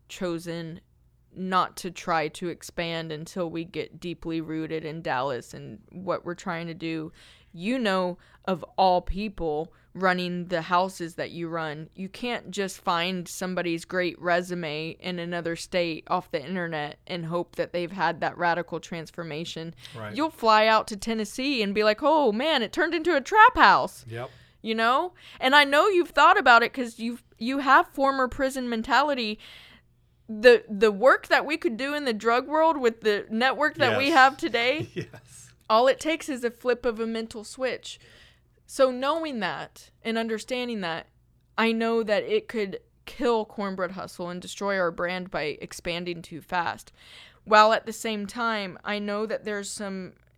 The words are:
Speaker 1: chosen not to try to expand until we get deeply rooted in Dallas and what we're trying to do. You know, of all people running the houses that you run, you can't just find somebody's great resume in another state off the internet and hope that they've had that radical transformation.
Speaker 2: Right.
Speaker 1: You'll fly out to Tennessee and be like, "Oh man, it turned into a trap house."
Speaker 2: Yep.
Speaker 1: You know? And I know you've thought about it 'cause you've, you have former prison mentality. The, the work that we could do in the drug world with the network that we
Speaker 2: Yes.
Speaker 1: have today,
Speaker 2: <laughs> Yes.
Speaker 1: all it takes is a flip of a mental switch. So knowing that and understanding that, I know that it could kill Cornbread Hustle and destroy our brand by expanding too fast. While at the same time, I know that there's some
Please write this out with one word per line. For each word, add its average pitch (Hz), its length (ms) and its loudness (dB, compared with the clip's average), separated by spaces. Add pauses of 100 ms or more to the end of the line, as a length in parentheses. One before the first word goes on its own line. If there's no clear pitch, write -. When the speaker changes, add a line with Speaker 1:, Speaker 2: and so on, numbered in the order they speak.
Speaker 1:
chosen 170 720 -8 (540)
not 185 440 -2
to 190 120 -8
try 165 380 -2
to 175 200 -8
expand 165 600 -8
until 160 400 -6
we 165 140 -6
get 156 340 -10
deeply 165 420 -8
rooted 160 440 -6
in 160 160 -10
Dallas 139 540 -4
and 143 240 -14 (120)
what 175 340 -6
we're 175 100 -6
trying 170 320 -8
to 165 80 -10
do. 160 360 -8 (440)
You 208 240 -2
know, 185 380 0 (300)
of 185 180 -4 (140)
all 180 240 4
people 170 680 -4 (220)
running 180 520 0
the 175 160 -2
houses 180 540 0
that 143 160 -6
you 170 160 -8
run, 160 460 -8
you 190 140 -10
can't - 420 -8
just 190 300 -6
find 180 480 -2
somebody's 175 560 -4
great 180 360 -2
resume 170 800 -2
in 180 180 -8
another 170 360 -6
state 170 540 -4
off 170 220 -4
the 156 120 -4
internet 165 640 -6
and 175 200 -8
hope 175 300 -4
that - 180 -4
they've 175 180 -4
had 170 280 -2
that 151 180 -4
radical 170 420 -2
transformation. 165 960 -10 (220)
Speaker 2:
Right. 107 200 -10
Speaker 1:
You'll 311 140 -2
fly 220 360 4
out 220 220 4
to 220 80 -8
Tennessee 233 680 -4
and 196 120 -2
be 208 100 2
like, 214 180 4
"Oh 294 300 4
man, 269 300 2
it 196 100 -6
turned 330 220 0
into 339 200 2
a 277 60 2
trap 440 360 8
house." 180 520 6
Speaker 2:
Yep. 117 220 -10 (320)
Speaker 1:
You 220 120 -4
know? 254 380 0 (280)
And 254 140 4
I 294 100 10
know 294 240 4
you've 349 220 2
thought 330 280 8
about 247 240 8
it 233 100 0
'cause 240 260 -6
you've, 233 240 -8 (140)
you 262 220 -4
have 277 300 6
former 269 400 2
prison 262 400 -2
mentality. 240 720 0 (880)
The, 220 420 8
the 214 220 2
work 262 340 4
that 269 180 4
we 302 140 -2
could 240 180 -2
do 269 160 -2
in 294 140 -4
the 233 80 0
drug 233 320 0
world 311 320 2
with 233 240 0
the 208 260 0
network 262 480 0
that 247 220 2
we 277 80 2
Speaker 2:
Yes. 320 80 4
Speaker 1:
have 262 240 6
today, 247 520 -2
Speaker 2:
<laughs> - 40 -16
Yes. - 560 -14 (180)
Speaker 1:
all 233 200 6
it 269 120 2
takes 320 300 -4
is 247 140 -6
a 233 60 -2
flip 240 360 -2
of 226 140 -2
a 226 60 -4
mental 226 380 -8
switch. - 540 -8 (680)
So 262 280 2
knowing 277 480 -2
that 160 500 -8 (120)
and 226 140 -2
understanding 226 640 -4
that, 165 260 -6 (500)
I 226 140 4
know 226 320 0
that 202 180 0
it 214 260 0
could 202 320 -6 (240)
kill 233 400 0
Cornbread 190 460 -6
Hustle 180 400 -10
and 180 100 -10
destroy 196 380 -4
our 175 140 2
brand 180 380 -4
by 151 300 -4
expanding 175 600 -8
too 160 180 -14
fast. 165 520 -6 (520)
While 214 280 2
at - 120 -2
the 220 80 -10
same 214 340 -8
time, 214 580 -6
I 208 160 -6
know 208 260 -6
that 208 180 -6
there's 202 240 -8
some 190 440 -10 (260)